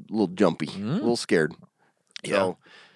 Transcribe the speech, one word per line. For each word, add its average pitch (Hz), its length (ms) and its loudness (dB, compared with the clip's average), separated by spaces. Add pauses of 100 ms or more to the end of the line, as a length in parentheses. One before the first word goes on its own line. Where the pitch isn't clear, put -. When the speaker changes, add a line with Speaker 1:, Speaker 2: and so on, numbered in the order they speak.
Speaker 1:
little 101 200 0
jumpy, 87 400 2
Speaker 2:
Mm. 101 220 -8
Speaker 1:
a 156 40 -2
little 120 220 0
scared. 82 380 2 (720)
Speaker 2:
Yeah. - 120 -2
Speaker 1:
So, 92 220 0 (380)